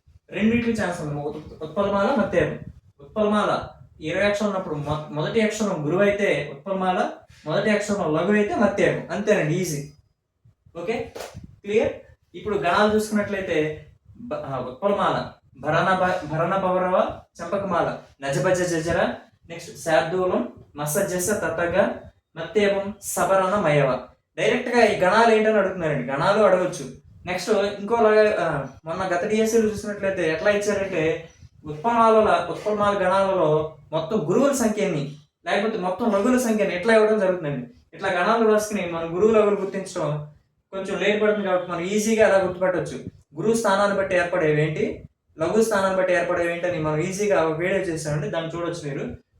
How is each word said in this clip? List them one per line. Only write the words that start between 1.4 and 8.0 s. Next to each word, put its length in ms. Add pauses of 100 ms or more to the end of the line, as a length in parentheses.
ఉత్పలమాల, 440 (120)
మత్తేపం. 400 (420)
ఉత్పలమాల 680 (320)
ఇరవై 260
అక్షరాలు 260
ఉన్నప్పుడు 220
మొ-, 400
మొదటి 260
అక్షరం 460
గురువు 160
అయితే 520
ఉత్పలమాల, 560 (360)
మొదటి 240
అక్షరం 440